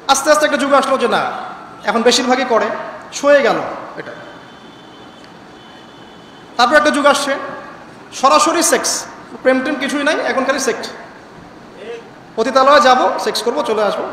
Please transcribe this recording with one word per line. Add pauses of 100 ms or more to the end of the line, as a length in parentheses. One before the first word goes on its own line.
আস্তে
আস্তে
একটা
যুগ
আসলো
যে
না, (520)
এখন
বেশিরভাগই
করে, (480)
সয়ে
গেল (420)
এটা। (2500)
তারপর
একটা
যুগ
আসছে (800)
সরাসরি
সেক্স, (360)
প্রেম
টেম
কিছুই
নাই,
এখন
খালি
sex। (1500)
পতিতালয়ে
যাবো, (100)
sex
করবো,
চলে
আসবো।